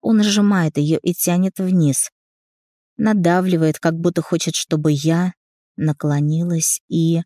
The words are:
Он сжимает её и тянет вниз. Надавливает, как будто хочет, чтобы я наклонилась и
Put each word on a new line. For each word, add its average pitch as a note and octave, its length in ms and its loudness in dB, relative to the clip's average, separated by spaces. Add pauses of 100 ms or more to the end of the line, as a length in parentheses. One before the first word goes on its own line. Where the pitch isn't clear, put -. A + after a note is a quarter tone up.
Он A3 220 2
сжимает G3+ 540 2
её D3+ 240 0
и F3 120 -2
тянет F3+ 460 -2
вниз. F3+ 500 2 (840)
Надавливает, F3+ 840 0
как E3 160 -2
будто E3+ 260 -2
хочет, D#3+ 340 -4
чтобы D#3 360 -2
я E3 420 0 (420)
наклонилась D#3 1120 -2
и E3 380 0